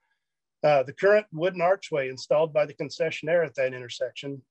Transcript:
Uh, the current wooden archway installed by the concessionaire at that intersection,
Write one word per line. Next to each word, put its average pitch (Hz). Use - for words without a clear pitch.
Uh, 147
the 127
current 208
wooden 175
archway 165
installed 151
by 147
the 147
concessionaire 160
at 127
that 131
intersection, 127